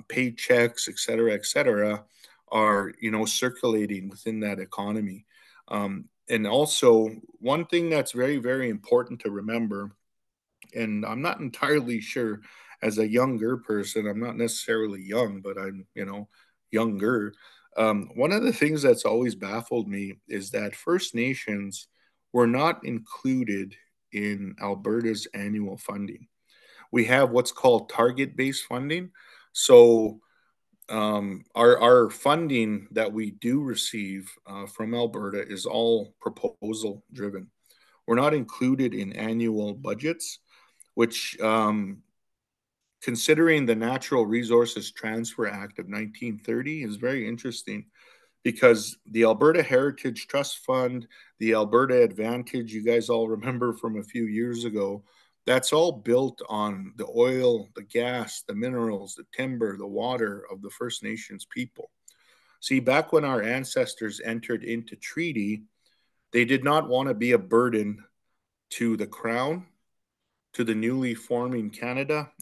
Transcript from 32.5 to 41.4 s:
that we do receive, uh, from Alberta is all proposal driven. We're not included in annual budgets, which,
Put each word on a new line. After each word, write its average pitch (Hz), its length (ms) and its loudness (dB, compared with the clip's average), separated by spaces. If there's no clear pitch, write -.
that 110 200 0
we 107 180 -4
do 123 320 -2
receive, 98 720 -6
uh, 101 200 -12
from 113 280 -6
Alberta 104 520 -4
is 98 200 -8
all 113 540 0
proposal 110 920 -8
driven. 98 360 -10
We're 117 80 2
not 147 180 4
included 127 600 0
in 101 180 -6
annual 110 640 -2
budgets, 135 640 -8
which, - 460 -2